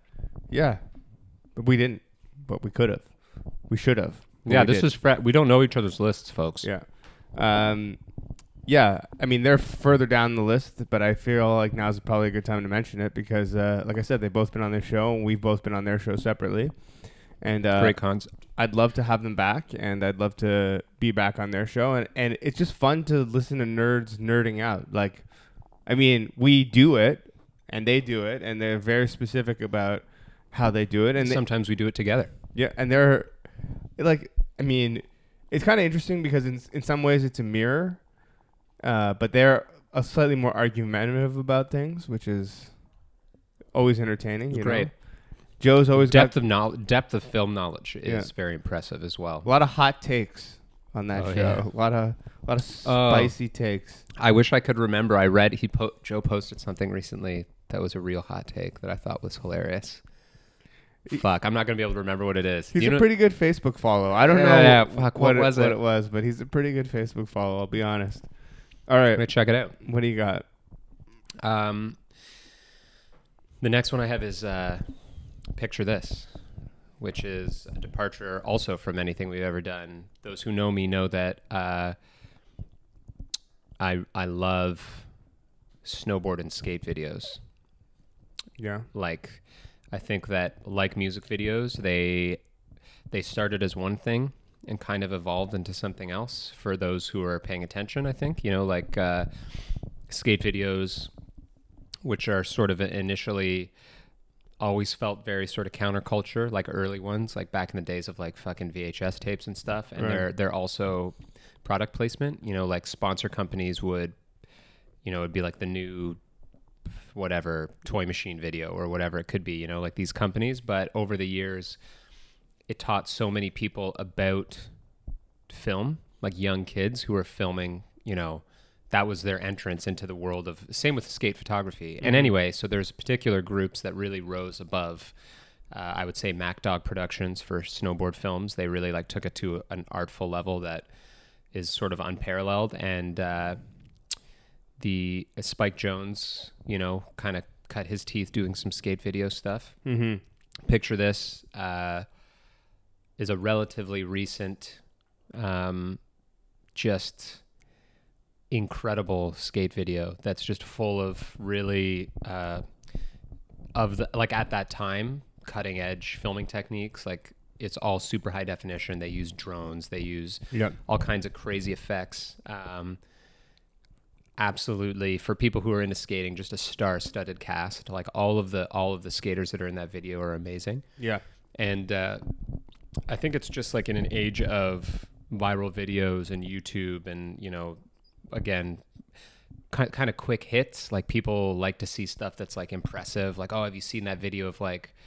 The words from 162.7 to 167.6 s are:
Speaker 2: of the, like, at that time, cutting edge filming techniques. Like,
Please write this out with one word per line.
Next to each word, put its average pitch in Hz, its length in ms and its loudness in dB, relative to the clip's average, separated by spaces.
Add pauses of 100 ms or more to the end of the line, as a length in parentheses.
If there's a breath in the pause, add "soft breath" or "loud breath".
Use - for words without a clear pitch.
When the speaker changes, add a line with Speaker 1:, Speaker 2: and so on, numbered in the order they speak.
Speaker 2:
of 104 220 0
the, 117 180 -2
like, 113 180 0
at 110 180 -2
that 101 200 -4
time, 107 520 -6 (240)
cutting 98 320 -6
edge 90 420 -8
filming 101 260 -6
techniques. 104 600 -10
Like, 90 260 -10 (280)